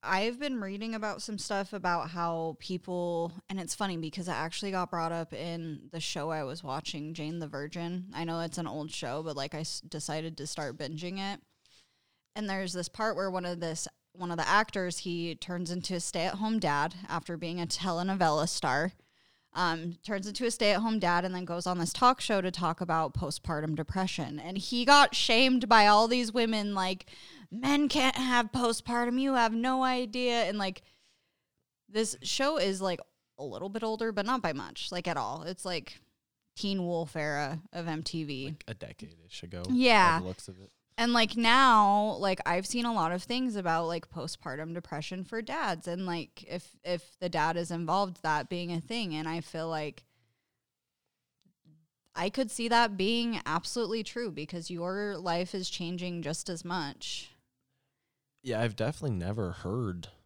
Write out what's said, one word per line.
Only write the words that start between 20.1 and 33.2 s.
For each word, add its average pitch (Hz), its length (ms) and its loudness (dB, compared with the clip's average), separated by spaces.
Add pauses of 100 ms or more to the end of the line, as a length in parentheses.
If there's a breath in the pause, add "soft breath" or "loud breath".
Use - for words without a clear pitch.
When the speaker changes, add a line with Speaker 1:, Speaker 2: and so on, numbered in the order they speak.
Speaker 1:
into 220 180 -2
a 233 60 2
stay-at-home 214 480 2
dad 175 240 4
and 185 100 -4
then 180 100 -6
goes 170 220 -4
on 180 120 0
this 170 140 0
talk 254 280 6
show 202 200 2
to 180 120 -2
talk 170 280 0
about 160 340 0
postpartum 156 600 -4
depression. 156 640 -4
And 180 180 -8
he 240 280 -2
got 285 280 12
shamed 254 560 6
by 208 200 12
all 214 180 10
these 233 260 2
women, 220 400 2
like, 185 340 -2 (440 loud breath)
"Men 277 380 4
can't 262 280 4
have 247 360 2
postpartum, 240 680 2
you 269 140 2
have 233 180 4
no 262 300 2
idea." 247 640 2
And, 196 120 0
like, 190 260 -2 (1080 soft breath)
this 214 340 -2
show 277 360 2
is, 190 220 2
like, 185 200 0 (380)